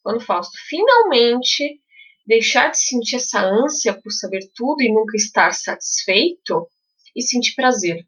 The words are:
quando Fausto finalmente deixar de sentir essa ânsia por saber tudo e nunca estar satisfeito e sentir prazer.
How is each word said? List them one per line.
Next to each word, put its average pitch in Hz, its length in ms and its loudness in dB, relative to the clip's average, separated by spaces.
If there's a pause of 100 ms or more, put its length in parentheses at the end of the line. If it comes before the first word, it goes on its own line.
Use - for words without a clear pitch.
quando 233 200 -4
Fausto - 360 -4 (120)
finalmente 294 1120 2 (480)
deixar 226 420 4
de 302 80 -4
sentir 247 380 -2
essa 240 240 -4
ânsia 220 600 0
por 208 120 -14
saber 190 420 -8
tudo 277 280 -2
e 220 100 2
nunca 214 240 0
estar 190 360 2
satisfeito - 1160 -2 (480)
e 240 60 -6
sentir 240 320 -2
prazer. 196 540 -2